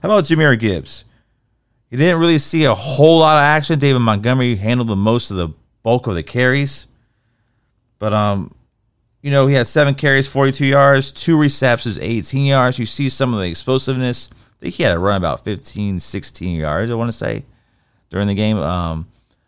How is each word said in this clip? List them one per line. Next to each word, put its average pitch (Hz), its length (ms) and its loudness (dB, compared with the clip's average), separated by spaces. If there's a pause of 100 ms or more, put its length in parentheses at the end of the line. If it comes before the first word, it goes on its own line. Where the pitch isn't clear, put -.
How 196 60 -4
about 202 160 2
Jahmyr 151 340 2
Gibbs? 95 460 -4 (840)
He 120 60 -10
didn't 165 240 2
really 165 180 4
see 156 260 -2
a 120 100 4
whole 143 460 4
lot 156 180 6
of 143 40 4
action. 151 360 2
David 135 220 2
Montgomery 120 560 0
handled 117 320 -2
the 107 60 0
most 110 360 0
of 98 80 -6
the 85 100 -2 (340)
bulk 120 240 0
of 107 80 -4
the 82 80 -4
carries. 131 640 -2 (1120)
But, 107 140 -2
um, 104 420 -2 (680)
you 143 100 -4
know, 135 140 4
he 143 80 4
had 127 120 2
seven 143 280 2
carries, 139 340 2
forty-two 139 380 0
yards, 139 440 4
two - 260 0
receptions, 127 640 0
eighteen 117 480 -4
yards. 127 320 2
You 117 80 -4
see 139 220 -4
some 127 260 -2
of 104 60 -2
the 92 80 -2
explosiveness. 127 800 -4
I - 300 -20
think - 140 -8
he 175 100 -2
had 107 80 4
a 85 80 0
run 98 160 0
about 82 260 -4
fifteen, 101 560 -6
sixteen - 560 -8
yards, 80 380 -4
I - 20 -4
wanna 117 160 -4
say, 110 340 -8 (680)
during 101 180 -2
the 101 60 -2
game. 107 240 0
Um, 82 500 -4 (400)